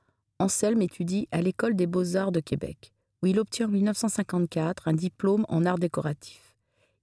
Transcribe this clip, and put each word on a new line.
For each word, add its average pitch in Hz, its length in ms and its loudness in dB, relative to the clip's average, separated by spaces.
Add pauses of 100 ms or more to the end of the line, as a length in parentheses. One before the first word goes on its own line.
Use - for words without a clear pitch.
(400)
Anselme 214 420 2
étudie 180 500 -2
à 165 100 0
l'École 196 340 0
des 180 120 2
beaux-arts 180 440 0
de 170 80 0
Québec, - 540 -6 (280)
où 175 60 2
il 190 120 4
obtient 220 280 -2
en - 20 -2
mille 202 140 2
neuf 208 140 2
cent 226 120 0
cinquante-quatre 175 800 -2
un 160 60 2
diplôme 190 560 2
en 165 160 2
arts 180 140 0
décoratifs. - 760 -6 (480)